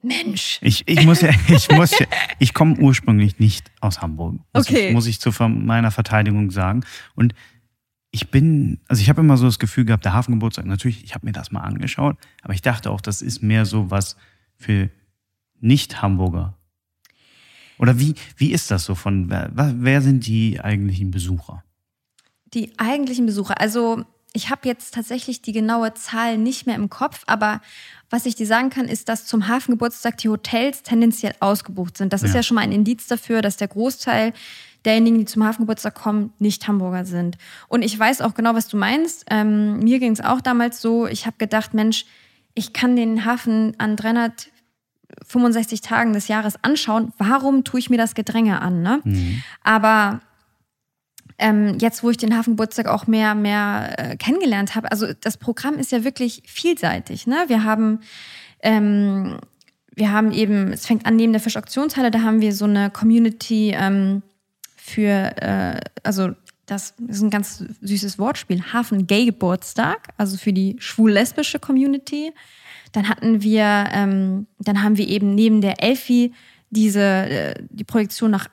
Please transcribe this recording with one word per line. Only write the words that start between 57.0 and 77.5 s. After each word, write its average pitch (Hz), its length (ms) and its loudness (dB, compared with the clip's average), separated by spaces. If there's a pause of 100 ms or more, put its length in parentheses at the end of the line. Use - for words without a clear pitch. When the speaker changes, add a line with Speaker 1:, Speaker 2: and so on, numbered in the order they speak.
Speaker 1:
ne? 311 220 0
Wir 220 160 2
haben, 220 340 0 (640)
ähm, 202 760 0 (580)
wir 208 160 2
haben 214 180 2
eben, 202 420 2
es - 140 -10
fängt 220 200 0
an 226 100 6
neben 226 160 4
der 220 100 2
Fischauktionshalle, 254 720 -2
da 226 100 0
haben 220 180 2
wir 214 140 2
so 202 120 -2
eine 202 220 2
Community, 220 880 2
ähm, 196 460 0 (540)
für, - 320 -2 (340)
äh, 95 380 -2 (240)
also 190 260 -2 (360)
das - 280 -10 (140)
ist 208 140 -4
ein 208 80 2
ganz 202 340 -6 (160)
süßes 196 400 -6
Wortspiel, 196 420 -4 (100)
Hafen-Gay-Geburtstag, 220 1400 0
also 196 200 -2
für 202 160 -2
die 190 260 0
schwul-lesbische 220 800 2
Community. 277 720 -2 (600)
Dann 208 160 0
hatten 220 340 0
wir, 208 480 2
ähm, 196 560 -2 (140)
dann 202 240 0
haben 214 140 4
wir 202 100 -2
eben 202 260 0
neben 214 280 4
der 196 200 -2
Elfi 240 500 2 (380)
diese, 214 300 2
äh, 190 540 0 (160)